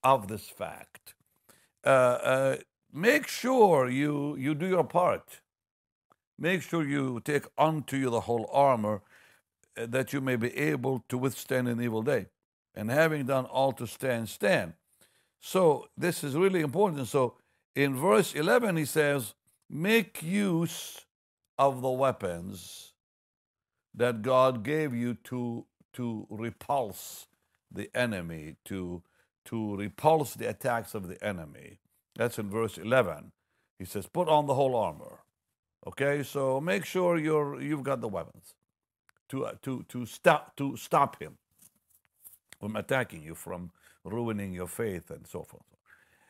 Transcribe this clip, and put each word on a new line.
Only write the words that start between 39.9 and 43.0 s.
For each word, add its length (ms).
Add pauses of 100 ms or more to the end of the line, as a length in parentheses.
stop, 480
to 200
stop 460
him 160 (1200)
from 160
attacking 460